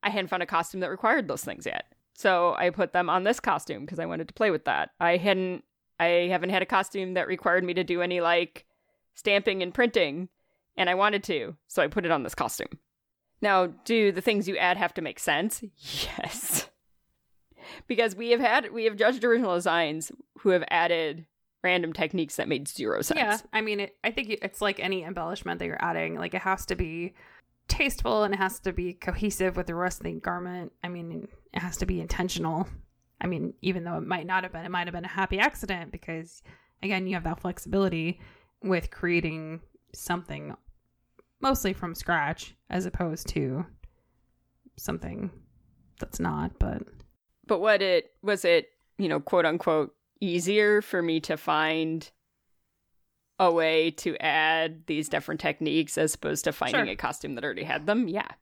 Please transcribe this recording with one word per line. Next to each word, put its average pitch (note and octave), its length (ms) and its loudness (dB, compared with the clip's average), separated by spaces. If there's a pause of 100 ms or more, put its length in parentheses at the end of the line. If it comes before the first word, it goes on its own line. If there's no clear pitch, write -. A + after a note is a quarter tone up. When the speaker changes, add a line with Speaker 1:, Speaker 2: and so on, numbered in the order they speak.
Speaker 1:
I G3+ 60 2
hadn't G3+ 200 -2
found F3+ 140 -2
a - 20 -2
costume F3 360 -2
that F3 100 -2
required A3+ 360 2
those - 160 -4
things - 220 -10
yet, - 200 -6 (280)
so F3 440 4
I F3+ 120 2
put F3+ 240 -2
them F3 160 2
on F#3 140 2
this A3 160 2
costume D3 480 -4
'cause F3+ 120 -10
I E3 60 -4
wanted E3 220 -6
to - 60 -18
play G#3+ 180 2
with D#3 140 -2
that. D2+ 340 0
I E3+ 180 4
hadn't, F#3 460 0 (360)
I F3 300 4
haven't F3+ 220 0
had F#3+ 100 2
a F#3+ 60 0
costume F#3+ 480 0
that F3 120 0
required F3+ 360 2
me F3 100 -2
to F3+ 100 0
do F3 180 0
any, F3 200 0
like, E3+ 440 2 (500)
stamping G3+ 480 2
and E3+ 100 -6
printing, F#3 560 2 (480)
and F#3 120 2
I F3+ 60 2
wanted G3+ 300 4
to, D#3 320 -4 (100)
so - 140 0
I D3 60 4
put F#3+ 180 -2
it E3 60 2
on C#3+ 120 2
this - 120 -6
costume. - 440 -4 (600)
Now, F#3+ 260 6
do A3 440 2
the F#3 100 -2
things G#3 260 2
you F#3+ 100 -2
add F3+ 200 4
have F#3 180 0
to F#3 60 -6
make D3 180 -8
sense? F3 500 0
<laughs> - 60 -20 (420)
Yes. - 520 -4 (1160)
Because A3+ 280 2
we A#3 160 -4
have A#3 80 6
had, A#3+ 320 4
we A3+ 140 -2
have G#3+ 100 2
judged G#3+ 280 4
original A#3 320 4
designs E3 560 2 (280)
who G3+ 100 4
have F3+ 200 6
added E3 560 2 (380)
random F3 300 2
techniques D#3+ 420 -2
that - 120 -2
made C#3+ 200 -2
zero - 340 -2
sense. - 180 0
Speaker 2:
Yeah, A3 180 2 (140)
I A3 100 0
mean, G#3+ 200 -2
it, - 220 -8
I A3+ 80 0
think A3+ 180 -6
it's G3+ 320 -4
like G3+ 180 0
any F#3 240 -2
embellishment E3+ 560 -6
that E3+ 60 -4
you're E3+ 180 -4
adding. E3 320 -2
Like, E3+ 200 -6
it F#3 80 -2
has F#3+ 240 -2
to F#3 80 -2
be E3+ 380 -6 (540)
tasteful A#3+ 560 2
and G3+ 100 2
it G3 40 -2
has F#3+ 240 0
to F#3+ 120 -2
be F3 200 -4
cohesive F#3 640 -2
with F3 100 -2
the E3 80 -6
rest F3+ 240 -2
of - 60 -14
the E3+ 80 -4
garment. F3 580 -6 (120)
I F3 60 -6
mean, E3+ 380 -10 (260)
it - 60 -4
has E3+ 180 -8
to F#3 100 -2
be F#3 120 0
intentional. E3 680 -2 (520)
I - 80 -4
mean, E3 340 -4
even F#3 220 0
though E3+ 140 -6
it D#3+ 80 -6
might F3 220 -4
not F#3 160 0
have F#3 100 -10
been, E3 120 -10
it F3+ 40 -8
might F3+ 180 -2
have E3+ 60 -8
been F3 120 -8
a F#3+ 40 -8
happy F#3+ 300 -2
accident G3 520 0
because, E3 520 -10 (400)
again, F#3+ 240 0
you F#3 80 -2
have E3+ 80 -4
that D#3+ 180 -4
flexibility F3+ 800 0 (420)
with F#3 300 0
creating E3 720 -2 (320)
something D3 600 -8 (840)
mostly C4 320 2
from E3+ 220 -6
scratch D#3+ 600 -2 (140)
as F3+ 160 -2
opposed E3+ 440 -4
to C#3 360 -2 (1120)
something - 540 -6 (680)
that's - 200 -10
not, E2 400 -4
but - 240 -2 (640)
Speaker 1:
But G3 120 2
what G3+ 220 4
it, F3+ 300 2 (100)
was G3+ 240 0
it, E3+ 240 6 (280)
you G3 100 0
know, D3+ 120 2
quote E3+ 260 2
unquote, D#3 500 2 (260)
easier G#3 600 4
for F#3+ 200 -2
me E3 180 2
to D#3 180 -4
find D#3+ 720 0 (1300)
a F#3 140 6
way D#3+ 400 4
to D#3+ 260 -4
add D#3+ 720 0
these D3+ 220 -2
different D#3 320 -4
techniques D3+ 560 0
as D#3 180 2
opposed D3+ 300 -4
to D#3 80 0
finding - 320 0
Speaker 2:
Sure. F#2+ 80 -4
Speaker 1:
a - 20 -6
costume - 400 -6
that A#2+ 80 -8
already A#2+ 220 -4
had D3 200 -4
them? G#3+ 220 2
Yeah. F#3+ 220 -4 (120)